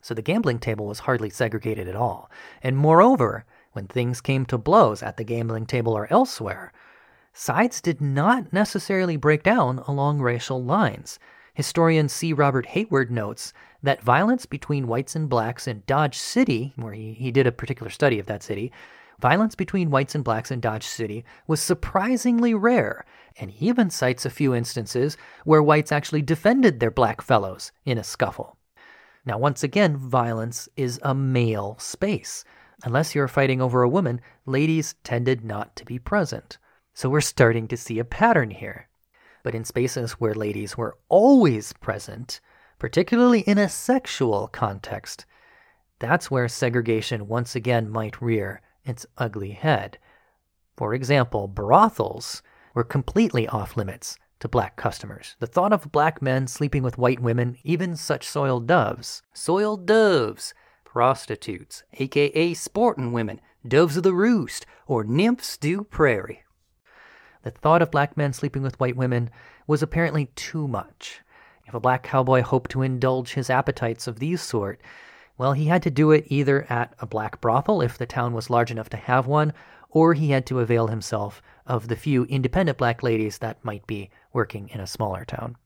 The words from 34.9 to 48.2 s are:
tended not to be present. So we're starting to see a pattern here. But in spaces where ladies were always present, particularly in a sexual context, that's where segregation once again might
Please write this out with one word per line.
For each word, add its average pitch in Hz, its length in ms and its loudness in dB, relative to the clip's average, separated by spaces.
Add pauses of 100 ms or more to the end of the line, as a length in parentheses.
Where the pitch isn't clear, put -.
tended 120 400 -2
not 107 320 -10
to - 80 -18
be 127 140 -10
present. - 600 -4 (340)
So - 160 -4
we're 147 120 4
starting 117 480 2
to 123 80 -6
see 113 220 -6
a 120 60 -2
pattern 160 460 2
here. 101 380 -16 (540)
But 120 120 -4
in 110 100 -6
spaces 123 480 -4
where 110 220 -2
ladies 104 420 -6
were 113 200 -6 (120)
always 196 640 6
present, 107 680 -8 (380)
particularly 233 640 4
in 202 180 2
a 202 100 2
sexual 120 800 -2
context, - 800 -8 (720)
that's 147 320 -2
where 123 180 0
segregation 117 800 -2
once 120 300 -4
again 117 320 0
might 110 340 -8